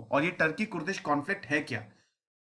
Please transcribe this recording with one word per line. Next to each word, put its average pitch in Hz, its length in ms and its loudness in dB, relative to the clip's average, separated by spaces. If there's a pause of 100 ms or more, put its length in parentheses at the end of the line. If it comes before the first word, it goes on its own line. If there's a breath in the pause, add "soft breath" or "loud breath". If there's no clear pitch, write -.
और 143 180 4
ये 180 80 2
टर्की 170 340 2
कुर्दिश 175 340 -4
कॉन्फ्लिक्ट 151 460 0
है 151 160 2
क्या, 123 200 -6 (640 soft breath)